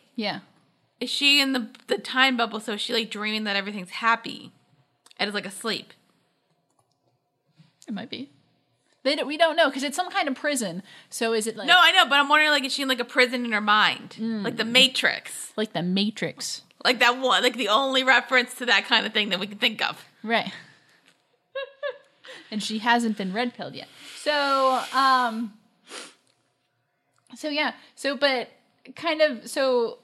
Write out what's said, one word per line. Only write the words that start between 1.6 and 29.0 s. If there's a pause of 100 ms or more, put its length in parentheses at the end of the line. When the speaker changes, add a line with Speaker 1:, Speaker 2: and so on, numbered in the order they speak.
Speaker 2:
the
time
bubble,
so
is
she,
like,
dreaming
that
everything's
happy (640)
and
is,
like,
asleep? (2000)
Speaker 1:
It
might
be. (720)
They
don't,
we
don't
know,
'cause
it's
some
kind
of
prison. (260)
So
is
it,
like
Speaker 2:
No,
I
know,
but
I'm
wondering,
like,
is
she
in,
like,
a
prison
in
her
mind?
Speaker 1:
Mm.
Speaker 2:
Like
the
Matrix.
Speaker 1:
Like
the
Matrix. (220)
Speaker 2:
Like
that
one,
like,
the
only
reference
to
that
kind
of
thing
that
we
can
think
of. (180)
Speaker 1:
Right.
<laughs> (1900)
And
she
hasn't
been
red-pilled
yet. (340)
So, (120)
um, (1800)
so
yeah. (200)
So,
but (480)
kind